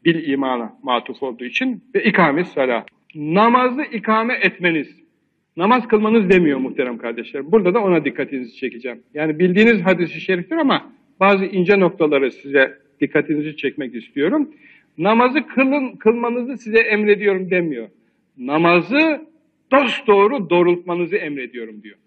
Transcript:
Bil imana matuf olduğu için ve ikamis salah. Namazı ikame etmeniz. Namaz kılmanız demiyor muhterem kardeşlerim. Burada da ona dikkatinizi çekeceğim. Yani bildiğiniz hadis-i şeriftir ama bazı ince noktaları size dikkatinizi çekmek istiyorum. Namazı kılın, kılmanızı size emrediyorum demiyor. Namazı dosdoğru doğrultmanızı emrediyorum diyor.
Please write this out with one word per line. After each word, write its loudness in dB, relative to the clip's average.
Bil 0
imana -4
matuf -4
olduğu -10
için -6
ve -2
ikamis 2
salah. -2
Namazı 2
ikame -2
etmeniz. -2
Namaz 0
kılmanız 2
demiyor 4
muhterem -4
kardeşlerim. -8
Burada 2
da 0
ona 2
dikkatinizi -6
çekeceğim. -10
Yani -4
bildiğiniz 4
hadis-i -2
şeriftir -4
ama -2
bazı 4
ince 2
noktaları 2
size 0
dikkatinizi -2
çekmek -6
istiyorum. -2
Namazı 2
kılın, -2
kılmanızı -2
size 0
emrediyorum 0
demiyor. -4
Namazı 0
dosdoğru 2
doğrultmanızı 0
emrediyorum -8
diyor. -20